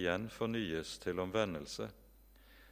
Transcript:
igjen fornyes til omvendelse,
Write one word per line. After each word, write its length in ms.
igjen 320
fornyes 640
til 220
omvendelse, 720